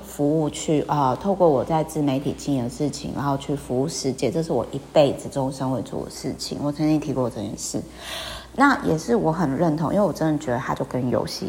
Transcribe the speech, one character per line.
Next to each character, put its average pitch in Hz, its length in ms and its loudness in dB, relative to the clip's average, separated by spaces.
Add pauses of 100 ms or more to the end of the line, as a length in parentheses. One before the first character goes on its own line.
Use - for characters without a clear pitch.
服 147 340 2
务 151 100 0
去， - 380 0
呃， 139 280 2
透 196 180 0
过 180 140 6
我 131 160 4
在 160 180 2
自 151 200 -2
媒 135 180 2
体 139 160 -2
经 - 180 -2
营 127 100 0
的 147 40 -2
事 147 220 -2
情， - 260 -8
然 131 80 -4
后 143 140 0
去 143 180 -4
服 127 240 -2
务 143 80 0
世 190 240 -2
界， 131 180 0
这 165 120 0
是 165 100 -2
我 123 200 0
一 139 80 -6 (120)
辈 147 220 6
子 - 160 -10
终 135 200 -2
身 135 200 -4
会 127 100 0
做 - 240 -6
的 - 60 -12
事 - 260 -6
情。 - 260 -8
我 147 80 0
曾 151 160 0
经 156 140 4
提 131 140 -4
过 123 160 0
这 - 60 -12
件 101 200 -6
事， - 240 -6 (760)
那 269 300 6
也 165 140 2
是 233 180 0
我 160 160 4
很 151 240 2
认 160 180 2
同， 160 200 0
因 190 40 4
为 208 80 4
我 147 60 2
真 160 180 0
的 151 80 2
觉 127 140 -2
得 117 60 0
它 139 160 -2
就 139 100 -4
跟 127 240 -2
游 117 180 2
戏 - 220 -6